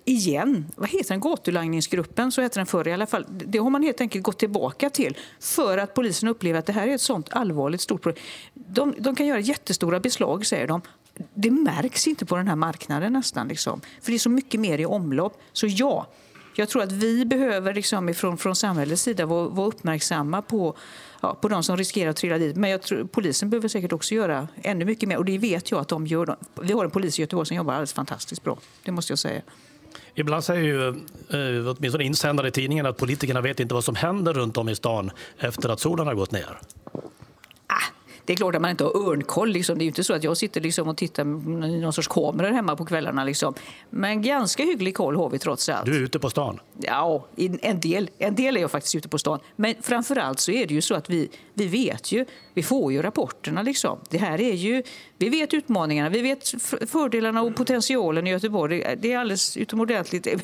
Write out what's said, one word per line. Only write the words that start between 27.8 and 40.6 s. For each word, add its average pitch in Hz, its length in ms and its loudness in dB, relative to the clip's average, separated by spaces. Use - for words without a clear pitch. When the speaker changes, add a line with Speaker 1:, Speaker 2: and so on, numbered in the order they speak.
Speaker 1:
fantastiskt - 500 -6
bra. - 140 -2
Det 190 80 -6
måste 175 200 -4
jag 143 80 -2
säga. 151 220 -4
Speaker 2:
Ibland 151 280 0
säger 175 200 2
ju, 139 240 2
eh, 127 920 -2
åtminstone 139 260 0
insändare 143 440 2
i 127 40 0
tidningen, 139 340 0
att 127 120 0
politikerna 127 440 0
vet 135 180 0
inte 123 140 0
vad 120 100 2
som 120 120 0
händer 170 380 0
runt 120 240 0
om 113 120 0
i 107 60 0
stan 107 360 0
efter 120 300 -2
att 110 100 0
solen 165 280 0
har 135 60 0
gått 98 180 0
ner. - 280 -6
Speaker 1:
Ah, 202 80 0
det 180 80 2
är 180 40 2
klart 185 180 2
att 160 60 2
man 175 100 2
inte 165 120 2
har 185 280 2
örnkoll, 180 380 2
liksom. 175 280 0
Det 156 40 0
är 160 40 2
ju 160 40 2
inte - 140 -2
så 208 100 0
att 156 100 0
jag 160 140 2
sitter 170 240 -2